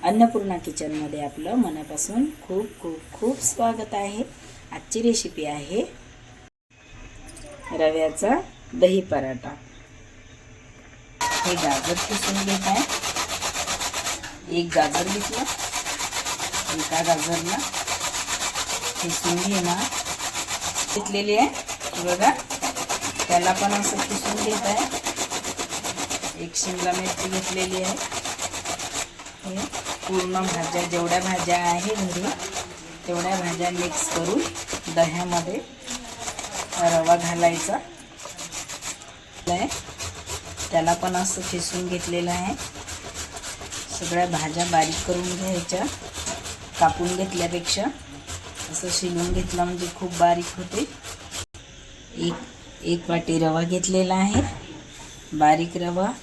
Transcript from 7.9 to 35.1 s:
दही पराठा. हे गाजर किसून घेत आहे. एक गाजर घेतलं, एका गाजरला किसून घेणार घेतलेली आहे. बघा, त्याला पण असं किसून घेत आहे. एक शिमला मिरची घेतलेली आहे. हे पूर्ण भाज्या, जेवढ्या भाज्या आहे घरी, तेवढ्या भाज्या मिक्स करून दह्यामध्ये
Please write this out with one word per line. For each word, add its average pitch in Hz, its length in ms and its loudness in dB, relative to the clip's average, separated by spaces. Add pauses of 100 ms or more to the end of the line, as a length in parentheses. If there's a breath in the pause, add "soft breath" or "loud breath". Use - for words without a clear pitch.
दही 185 280 8
पराठा. 131 520 -2 (1700)
हे - 340 2
गाजर 143 380 2 (100)
किसून 196 420 0
घेत 196 220 2
आहे. 202 160 4 (1800)
एक 170 160 0
गाजर 180 320 4
घेतलं, 208 360 -2 (1300)
एका 160 300 2
गाजरला 170 500 2 (1400)
किसून 170 360 2
घेणार 185 460 2 (1120)
घेतलेली 202 420 2
आहे. - 680 2
बघा, 180 280 6 (960)
त्याला 180 260 6
पण 196 200 2
असं - 340 0
किसून 208 380 -2
घेत 208 200 0
आहे. - 400 2 (1300)
एक 165 180 -8
शिमला 180 360 0
मिरची 185 380 0
घेतलेली 185 540 0
आहे. 190 120 0 (1500)
हे 190 120 -4 (520)
पूर्ण 185 340 2
भाज्या, 170 420 0
जेवढ्या 170 360 2
भाज्या 180 400 2
आहे 175 360 2
घरी, 180 260 0 (840)
तेवढ्या 175 320 0
भाज्या 175 320 0
मिक्स 180 380 0
करून 175 320 2 (540)
दह्यामध्ये 175 640 2 (1200)